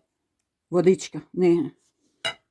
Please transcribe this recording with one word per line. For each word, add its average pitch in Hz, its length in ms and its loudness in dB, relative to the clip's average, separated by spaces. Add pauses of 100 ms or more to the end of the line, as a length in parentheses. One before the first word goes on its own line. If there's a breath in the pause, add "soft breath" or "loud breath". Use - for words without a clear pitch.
(720)
Водичка 170 520 0 (100)
не, 170 380 0 (800)